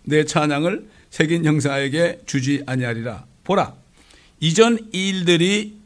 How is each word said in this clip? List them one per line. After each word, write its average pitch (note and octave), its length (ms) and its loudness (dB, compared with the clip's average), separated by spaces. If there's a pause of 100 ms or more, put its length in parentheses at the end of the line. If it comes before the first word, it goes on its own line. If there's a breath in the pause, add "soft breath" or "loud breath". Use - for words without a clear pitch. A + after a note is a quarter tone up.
내 D3+ 220 2
찬양을 D3+ 640 -2 (200 loud breath)
새긴 E3 360 0
형상에게 C#3+ 800 0
주지 C#3 400 -2
아니하리라. A#2+ 580 -6 (200)
보라, F3+ 300 0 (640 soft breath)
이전 A3 520 2
일들이 F#3+ 920 0